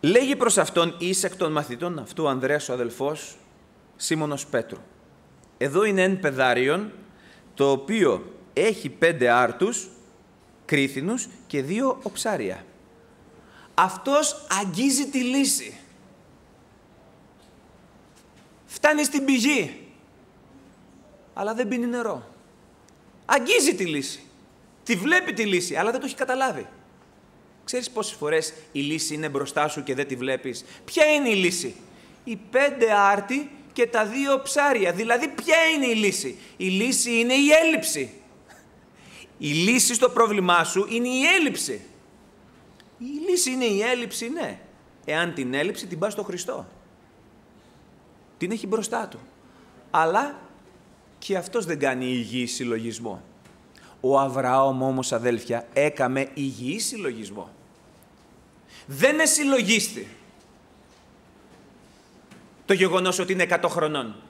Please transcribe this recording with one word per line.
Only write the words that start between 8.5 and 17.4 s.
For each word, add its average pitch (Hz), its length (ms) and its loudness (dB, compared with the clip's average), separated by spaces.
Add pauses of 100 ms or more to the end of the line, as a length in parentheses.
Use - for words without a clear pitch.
έχει 190 360 0
πέντε 131 420 2
άρτους, 123 580 2 (760)
κρίθινους 143 640 -2 (180)
και 139 160 -4
δύο 220 400 -2
οψάρια». 135 640 -6 (1080)
Αυτός 277 720 0 (140)
αγγίζει 247 460 0
τη 277 120 -4
λύση. 247 600 -2 (3000)